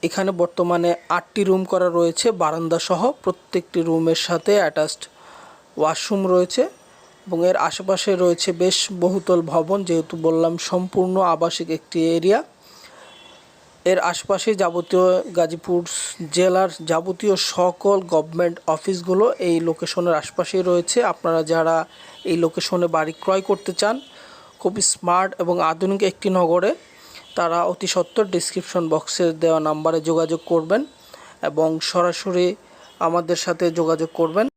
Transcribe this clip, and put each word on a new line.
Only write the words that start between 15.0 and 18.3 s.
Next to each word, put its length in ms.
গাজীপুর 440
জেলার 380
যাবতীয় 440
সকল 480
গভর্নমেন্ট 500